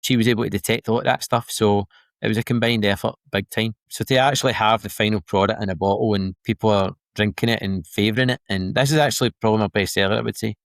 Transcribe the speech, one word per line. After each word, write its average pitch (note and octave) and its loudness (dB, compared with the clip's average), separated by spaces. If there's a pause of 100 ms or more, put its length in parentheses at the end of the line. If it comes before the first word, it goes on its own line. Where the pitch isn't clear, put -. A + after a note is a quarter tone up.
She C3 0
was A2+ 2
able A#2+ 2
to - -2
detect G2+ -4
a A2 0
lot A#2 0
of - -6
that - 0
stuff, - -4
so G2+ 0 (360)
it G#2 -4
was A2 0
a A2+ -2
combined A#2 0
effort, G2+ -2 (160)
big G2+ -2
time. A2+ -4 (140)
So - -8
to C3 0
actually C3+ 2
have G#2+ 2
the G#2 -10
final G#2+ -2
product G2+ 0
in G2+ -4
a F#2 -4
bottle G2 0
and F#2+ -2
people A2 0
are G2 2 (220)
drinking G#2 0
it A#2 2
and F#2+ -4
favouring A2 0
it, B2 -2
and F#2+ -4
this C#3 2
is D#3+ 2
actually C3 2 (100)
probably A2 4
my G#2+ 2
best G2 0
seller, G2+ 2
I A2+ 0
would A2+ -6
say. A2 -4